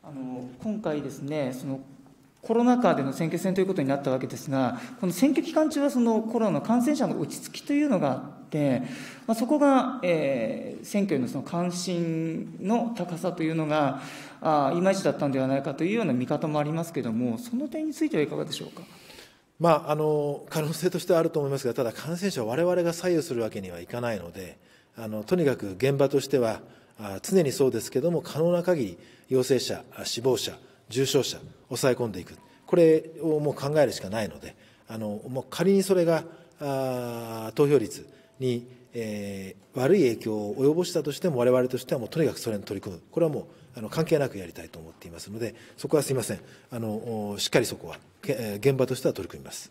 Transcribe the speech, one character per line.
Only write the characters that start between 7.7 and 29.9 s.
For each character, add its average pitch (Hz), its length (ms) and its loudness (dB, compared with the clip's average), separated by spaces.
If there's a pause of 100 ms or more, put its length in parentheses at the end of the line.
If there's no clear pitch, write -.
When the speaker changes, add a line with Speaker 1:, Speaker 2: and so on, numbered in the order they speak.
Speaker 1:
い 285 100 4
う 302 60 2
の 226 100 2
が 139 140 2
あ 131 40 -2
っ - 320 -12
て、 139 340 2 (440)
ま 226 60 0
あ、 - 20 4
そ 233 120 0
こ 302 120 2
が、 269 460 4
え 139 760 0
ー、 - 40 -14
選 202 180 0
挙 180 140 2
へ - 20 2
の 127 80 0
そ - 120 -6
の - 40 -6
関 175 300 -2
心 165 880 -4
の 233 360 0
高 175 220 -4
さ 175 140 -2
と 165 100 -4
い 160 80 0
う 160 60 0
の 156 100 0
が、 147 340 2 (400)
あ、 151 340 4
い 175 60 2
ま 190 120 4
い 190 40 2
ち 196 60 -4
だ 147 80 2
っ 135 80 -2
た 151 80 0
ん 135 60 0
で 131 80 0
は 131 80 2
な 135 100 2
い 135 60 -2
か 151 100 -4
と - 80 -2
い 170 60 2
う 202 60 0
よ 233 80 2
う - 20 0
な 131 80 2
見 123 140 0
方 151 200 0
も 151 140 0
あ - 20 0
り 151 100 -2
ま 165 120 -2
す - 80 -10
け 143 80 -2
れ 120 60 -4
ど 113 60 -2
も、 120 260 0
そ - 180 -6
の 294 100 -2
点 311 200 -4
に 302 60 -4
つ - 120 -2
い 294 40 0
て - 80 0
は 151 60 2
い 143 60 0
か - 80 -6
が - 80 -2
で 156 80 -8
し - 100 -8
ょ - 40 -10
う - 40 -14
か。 - 120 -16 (760)
Speaker 2:
ま 170 120 6 (180)
あ、 - 20 -4
あ 151 60 4
の、 151 520 0
可 156 140 -2
能 156 100 -2
性 180 180 0
と 180 100 -4
し - 40 -10
て 185 100 4
は 165 40 6
あ 165 40 4
る 165 80 2
と 160 100 -2
思 139 80 -2
い - 20 -2
ま 135 80 -2
す 131 80 -4
が、 117 80 0
た 139 80 -2
だ 113 100 0
感 160 240 -8
染 190 140 -2
者 127 140 -4
を - 20 -2
我 131 160 0
々 180 220 4
が 170 80 2
左 170 160 -4
右 165 140 4
す 127 120 -6
る 117 80 0
わ 107 80 -2
け 107 100 -8
に 90 120 -10
は 85 80 -10
い 87 80 -14
か 120 120 -6
な 120 140 -2
い 95 60 -6
の 85 100 -12
で、 90 280 -14 (380)
あ 113 120 -10
の、 107 160 -6
と 185 100 0
に 175 100 2
か 131 120 4
く 101 160 -8
現 131 260 2
場 139 100 6
と 139 120 4
し - 80 -8
て 139 100 2
は、 110 220 2 (400)
あ、 98 200 -8
常 185 220 4
に 135 80 2
そ 135 160 4
う 123 60 6
で 113 80 0
す - 100 -8
け 131 100 2
ど 170 120 0
も、 156 100 0
可 - 160 -8
能 170 140 4
な 175 100 2
限 170 220 2
り 87 140 -8 (300)
陽 127 140 4
性 127 160 4
者、 95 240 -4 (140)